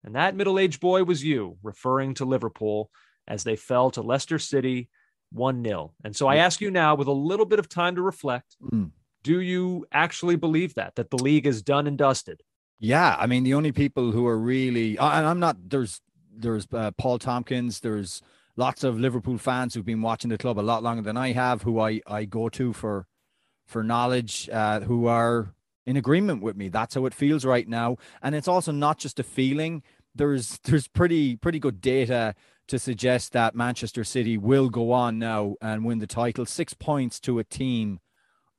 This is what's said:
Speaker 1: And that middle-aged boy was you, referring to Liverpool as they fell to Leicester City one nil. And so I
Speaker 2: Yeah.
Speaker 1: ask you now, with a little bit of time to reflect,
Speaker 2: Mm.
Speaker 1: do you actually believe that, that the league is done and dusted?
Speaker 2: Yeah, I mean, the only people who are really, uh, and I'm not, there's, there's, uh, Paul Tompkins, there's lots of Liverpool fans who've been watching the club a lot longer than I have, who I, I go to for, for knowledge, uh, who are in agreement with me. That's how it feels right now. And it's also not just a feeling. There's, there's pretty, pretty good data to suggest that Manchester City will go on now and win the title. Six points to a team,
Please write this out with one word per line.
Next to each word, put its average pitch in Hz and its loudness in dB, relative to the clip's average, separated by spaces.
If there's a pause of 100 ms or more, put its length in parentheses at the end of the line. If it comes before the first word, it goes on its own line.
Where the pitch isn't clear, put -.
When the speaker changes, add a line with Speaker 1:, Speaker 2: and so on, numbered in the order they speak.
Speaker 1:
And 107 -14
that 180 0
middle-aged 190 0
boy 185 4
was 170 0
you, 110 -2
referring 131 -2
to 135 -6
Liverpool 107 -2 (380)
as 101 -8
they 110 0
fell 127 2
to 120 -6
Leicester 131 -2
City 127 -2 (420)
one 123 -2
nil. 95 -4 (100)
And 104 -10
so 143 2
I 135 6
Speaker 2:
Yeah. 170 6
Speaker 1:
ask 175 0
you 208 -2
now, 160 4
with 139 0
a 139 2 (180)
little 208 2
bit 208 4
of 190 -4
time 175 -2
to 180 -2
reflect, 143 -4
Speaker 2:
Mm. 101 -2 (300)
Speaker 1:
do 170 2
you 180 -2
actually 170 2
believe 160 0
that, 95 -6
that 117 -4
the 123 -2
league 143 4
is 117 2
done 143 2
and 143 -4
dusted? 135 0 (360)
Speaker 2:
Yeah, 127 4
I 101 0
mean, 127 2
the 131 4
only 147 2
people 131 0
who 120 2
are 117 2
really, 120 0
uh, 143 4
and 156 2
I'm 175 0
not, 107 0
there's, 127 -2 (300)
there's, 110 -4
uh, 110 -2
Paul 123 0
Tompkins, 123 -4
there's 104 -6 (340)
lots 127 0
of 120 0
Liverpool 123 -2
fans 127 -2
who've 110 -6
been 110 -2
watching 113 -2
the 110 -2
club 120 -2
a 104 0
lot 110 0
longer 117 -2
than 107 -4
I 127 -2
have, 123 0
who 113 0
I, 110 0
I 107 -6
go 113 -4
to 123 -4
for, 104 -6 (600)
for 113 -6
knowledge, 120 0
uh, 107 0
who 117 0
are 117 2 (320)
in 127 0
agreement 147 2
with 104 -4
me. 98 -6
That's 110 -2
how 131 0
it 123 -4
feels 143 0
right 123 2
now. 117 -2 (240)
And 143 -2
it's 151 -2
also 180 2
not 147 0
just - -10
a - -4
feeling. 147 -2 (320)
There's, 139 -2
there's 143 2
pretty, 160 2
pretty 165 -2
good 120 -2
data 120 2 (340)
to 131 -2
suggest 123 0
that 117 2
Manchester 120 -4
City 117 -2
will 127 4
go 117 0
on 120 2
now 107 -2
and 110 -4
win 117 0
the 107 -6
title. 120 -2
Six - -6
points 139 -4
to 123 -2
a 110 -2
team, 113 -4 (580)